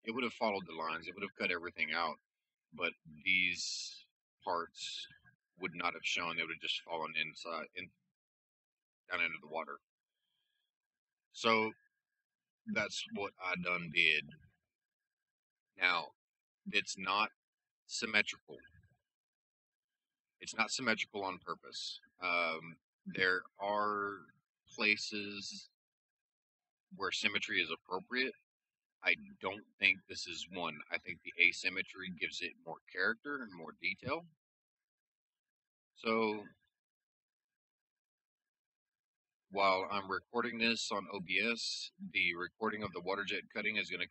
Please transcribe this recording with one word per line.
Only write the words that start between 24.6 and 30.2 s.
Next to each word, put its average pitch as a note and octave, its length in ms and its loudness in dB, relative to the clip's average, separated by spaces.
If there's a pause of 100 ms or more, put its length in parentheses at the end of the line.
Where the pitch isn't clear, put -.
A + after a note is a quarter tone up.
places G#2 920 0 (1300)
where F#2 160 -2
symmetry G2+ 500 2
is D#2+ 100 0
appropriate. G2 640 -2 (680)
I F2+ 120 6 (260)
don't G2+ 240 -2 (160)
think G2 180 6 (100)
this - 180 -6